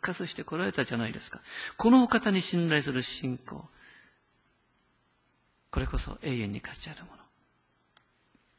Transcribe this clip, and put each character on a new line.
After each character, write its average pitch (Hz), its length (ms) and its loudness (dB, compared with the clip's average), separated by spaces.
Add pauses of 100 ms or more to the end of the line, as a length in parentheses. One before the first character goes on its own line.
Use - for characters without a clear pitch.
活 180 240 -4
し - 80 -8
て - 100 -10
こ 160 140 -8
ら 185 80 -2
れ 190 60 -2
た 139 120 -2
じ 123 100 -4
ゃ 117 40 -2
な 113 100 -2
い 113 40 -6
で - 80 -10
す - 100 -10
か。 - 100 -14 (380)
こ 226 120 6
の 254 140 10
お 233 40 2
方 226 220 4
に 190 120 2
信 170 260 2
頼 151 140 4
す 143 100 -4
る 127 80 0
信 127 380 -4
仰、 - 280 -14 (2000)
こ - 100 0
れ 131 60 -2
こ - 100 -4
そ - 260 -4
永 123 180 -2
遠 101 120 -2
に - 80 -8
価 - 140 -12
値 - 160 -10
あ 151 40 -14
る - 100 -18
も - 80 -20
の。 - 60 -20 (1400)